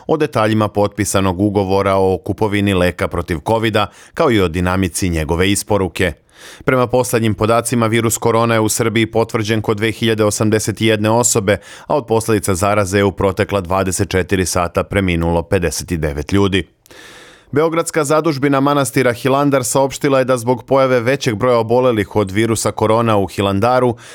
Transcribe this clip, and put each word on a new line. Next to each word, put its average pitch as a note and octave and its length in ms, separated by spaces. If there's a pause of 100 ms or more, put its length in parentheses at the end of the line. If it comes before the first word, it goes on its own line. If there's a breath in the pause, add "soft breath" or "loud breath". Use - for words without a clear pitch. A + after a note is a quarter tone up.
o D#3 100
detaljima A2 520
potpisanog G2 720
ugovora G2 560
o F#2+ 280
kupovini G2+ 500
leka F2+ 340
protiv E2+ 320
kovida, G#2+ 460 (280 loud breath)
kao D#3+ 160
i G#2+ 100
o F#2 80
dinamici F2+ 600
njegove E2 420
isporuke. F#2+ 600 (520 loud breath)
Prema B2+ 220
poslednjim A2+ 480
podacima, A#2 520
virus A2+ 320
korona A#2 360
je A2 60
u A2 80
Srbiji A2 420
potvrđen A2 520
kod A2 140
dve G#2+ 160
hiljade A2 320
osamdeset G#2+ 560
jedne A2 300
osobe, A2 460 (300 loud breath)
a D3+ 100
od B2 100
posledica G#2+ 480
zaraze G2+ 440
je G2+ 60
u G2 80
protekla G2 480
dvadeset F#2 480
četiri F#2 380
sata F2 380
preminulo E2+ 580
pedeset E2 500
devet D2+ 400
ljudi. G2 420 (800 loud breath)
Beogradska D#3+ 500
zadužbina C#3+ 560
manastira C3+ 520
Hilandar C3+ 520
saopštila C3+ 540
je C3 60
da B2+ 120
zbog A#2+ 300
pojave C3 340
većeg B2+ 340
broja A#2+ 240
obolelih A2+ 580
od G2+ 140
virusa A2 420
korona A2 460
u G2 80
Hilandaru A2+ 680 (180 loud breath)